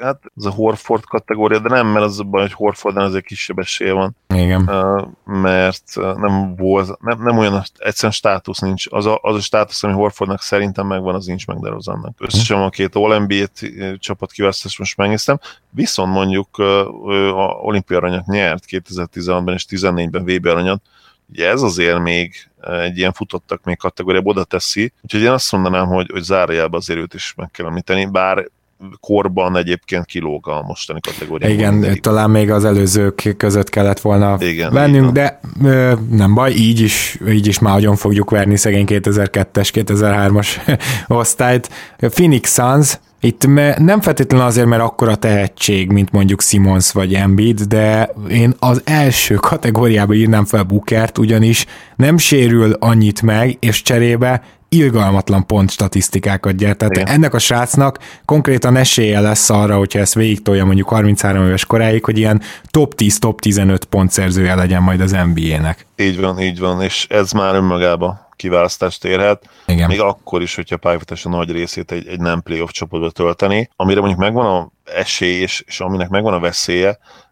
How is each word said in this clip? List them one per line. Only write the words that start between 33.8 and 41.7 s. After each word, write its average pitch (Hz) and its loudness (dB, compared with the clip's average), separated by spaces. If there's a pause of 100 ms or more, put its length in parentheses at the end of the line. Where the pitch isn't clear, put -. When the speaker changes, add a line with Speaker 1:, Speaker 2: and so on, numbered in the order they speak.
Speaker 2:
volna 101 2
Speaker 1:
Igen, 85 -4
Speaker 2:
vennünk, 143 4
Speaker 1:
így 135 6
van. 127 4
Speaker 2:
de, 139 0 (220)
ö, 131 4 (160)
nem 101 4
baj, 127 2
így 113 2
is, - -2 (100)
így 107 2
is 101 0
már 101 2
agyon 104 4
fogjuk 101 0
verni 101 2
szegény 101 2
kétezer-kettes, 101 0
kétezer-hármas 101 0 (220)
<laughs> 123 -6
osztályt. 123 0 (260)